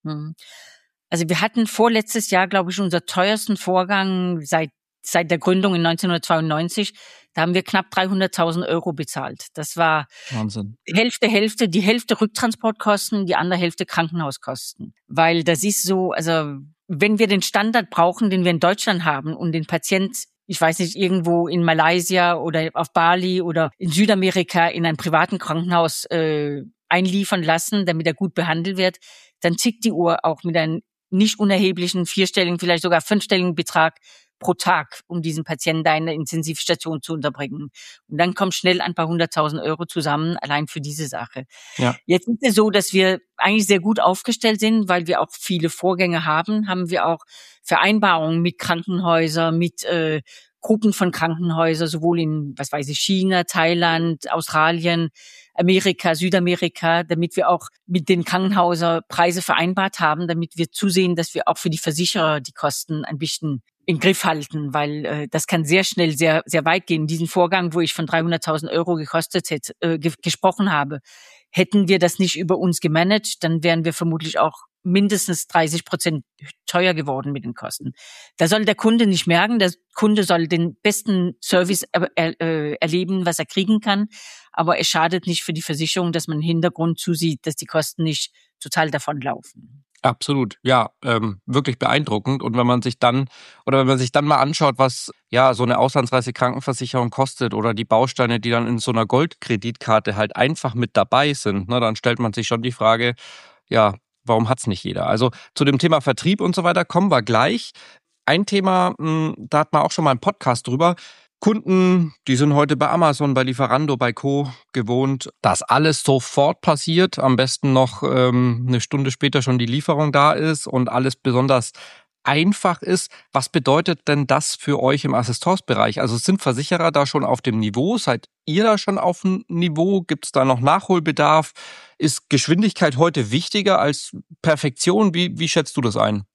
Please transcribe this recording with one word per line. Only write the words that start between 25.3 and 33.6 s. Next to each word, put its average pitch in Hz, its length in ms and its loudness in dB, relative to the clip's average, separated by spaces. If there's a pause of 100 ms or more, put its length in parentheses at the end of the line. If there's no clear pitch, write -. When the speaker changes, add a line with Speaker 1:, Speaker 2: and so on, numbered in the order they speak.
Speaker 1:
Krankenhaus, 170 680 0
äh, 147 560 -2 (260)
einliefern 185 540 0
lassen, 165 440 0
damit 160 200 -2
er 165 80 0
gut 190 200 -4
behandelt 170 420 -2
wird, 185 220 0 (420)
dann 170 160 0
tickt - 280 -2
die 226 80 2
Uhr 170 320 0
auch 160 180 -2
mit 170 140 -4
einem 160 260 -2 (260)
nicht 208 300 2
unerheblichen 185 680 2
vierstelligen, 180 540 0
vielleicht 175 240 0
sogar 170 180 2
fünfstelligen 180 540 0
Betrag 160 440 0 (400)